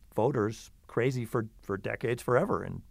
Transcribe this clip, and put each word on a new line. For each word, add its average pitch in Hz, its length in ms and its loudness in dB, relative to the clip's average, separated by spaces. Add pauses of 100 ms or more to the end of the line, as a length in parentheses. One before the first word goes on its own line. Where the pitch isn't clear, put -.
(160)
voters 113 560 0 (160)
crazy 127 380 0
for, 110 220 -2 (140)
for 98 160 -4
decades, 113 460 -4
forever 123 420 2
in 90 260 -8